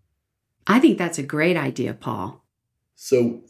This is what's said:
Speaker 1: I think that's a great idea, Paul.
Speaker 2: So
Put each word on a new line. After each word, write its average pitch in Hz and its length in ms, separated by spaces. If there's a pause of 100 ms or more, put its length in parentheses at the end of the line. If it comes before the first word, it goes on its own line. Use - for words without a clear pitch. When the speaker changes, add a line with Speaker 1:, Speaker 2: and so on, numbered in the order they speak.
(640)
Speaker 1:
I 214 140
think 269 180
that's 170 220
a 139 40
great 151 320
idea, 131 380
Paul. 110 500 (520)
Speaker 2:
So - 540